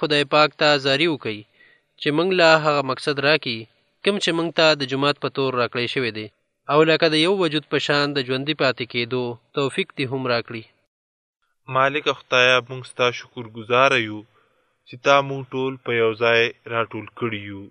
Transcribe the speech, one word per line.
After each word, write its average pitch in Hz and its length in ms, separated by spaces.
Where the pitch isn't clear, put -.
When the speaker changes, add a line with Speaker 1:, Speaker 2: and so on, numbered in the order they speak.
Speaker 1:
خدای 147 320
پاک 151 160
ته 156 60
زاري 139 240
وکړئ 113 300
چې - 60
موږ 175 120
له 165 80
هغه 147 160
مقصد 143 240
راکړي، 139 320
کوم 202 200
چې 180 140
موږ 170 120
ته 160 60
د - 20
جومات 139 320
په 139 120
تور 135 160
راکړی 120 320
شوی 123 240
دی، 107 100
او 147 80
لکه 160 200
د 156 60
یو 190 80
وجود 151 300
په 147 120
شان 143 300
د 135 120
ژوندي 139 340
پاتې 127 320
کېدو 123 300
توفیق 143 320
دې 139 140
هم 131 120
راکړي. 117 300
Speaker 2:
مالک 135 380
خدایه، 127 380
موږ 131 120
ستا 123 160
شکرګزاره 123 880
یو 107 120
چې - 80
تا 139 100
موږ 139 120
ټول 131 200
په 127 60
یو 113 100
ځای 117 180
راټول 110 320
کړي 110 220
یو، 98 200